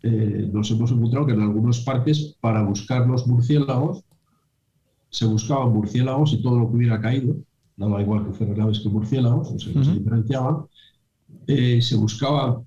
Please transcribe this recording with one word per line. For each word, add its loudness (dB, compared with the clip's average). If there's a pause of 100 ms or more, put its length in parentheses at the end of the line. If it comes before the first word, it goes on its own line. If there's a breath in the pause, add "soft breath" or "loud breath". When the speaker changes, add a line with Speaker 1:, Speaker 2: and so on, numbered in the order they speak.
Speaker 1:
eh, 0
nos 0
hemos 2
encontrado 2
que 2
en 2
algunos 2
parques, -2
para 0
buscar 0
los 0
murciélagos, 0 (1040)
se -4
buscaban 0
murciélagos 0
y -2
todo 2
lo 2
que 0
hubiera 2
caído, 0 (400)
daba -2
igual 0
que -6
fueran -4
aves 0
que -4
murciélagos, 0
o -8
sea, -10
no 2
se 2
Speaker 2:
Ujú. 0
Speaker 1:
diferenciaban, -2 (920 soft breath)
eh, 2
se 0
buscaba 0